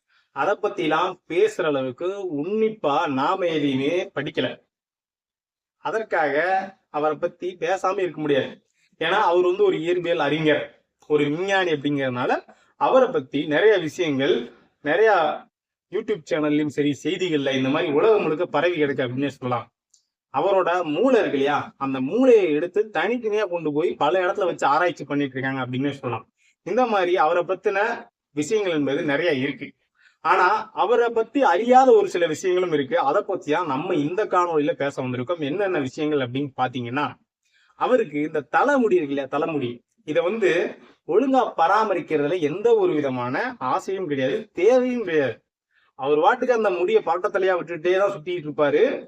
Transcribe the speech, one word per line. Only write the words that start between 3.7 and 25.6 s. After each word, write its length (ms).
படிக்கல. 340
அதற்காக 580
அவரை 340
பத்தி 260
பேசாம 460
இருக்க 140
முடியாது. 300
ஏன்னா, 200
அவர் 200
வந்து 180
ஒரு 160
இயற்பியல் 440
அறிஞர், 360
ஒரு 200
விஞ்ஞானி 460
அப்படிங்கறதுனால, 560
அவரை 300
பத்தி 240
நிறைய 240
விஷயங்கள், 580
நிறைய 280
YouTube 380
சேனல்லயும் 440
சரி, 160
செய்திகள்ல 560
இந்த 160
மாதிரி 180
உலகம் 320
முழுக்க 220
பரவி 320
கிடக்கு 260
அப்படின்னே 320
சொல்லலாம். 280
அவரோட 360
மூளை 240
இருக்கு 180
இல்லையா, 180
அந்த 160
மூளையை 440
எடுத்து 220
தனித்தனியா 560
கொண்டு 240
போய் 140
பல 100
இடத்துல 260
வச்சு 160
ஆராய்ச்சி 420
பண்ணிட்டு 280
இருக்காங்க 260